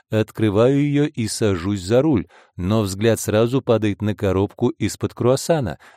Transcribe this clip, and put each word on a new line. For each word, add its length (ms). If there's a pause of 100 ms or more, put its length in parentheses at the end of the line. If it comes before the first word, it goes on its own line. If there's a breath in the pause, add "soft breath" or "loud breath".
Открываю 720
ее 240
и 220
сажусь 540
за 200
руль, 260 (280 soft breath)
но 260
взгляд 380
сразу 420
падает 400
на 140
коробку 540
из-под 440
круассана, 680 (180 loud breath)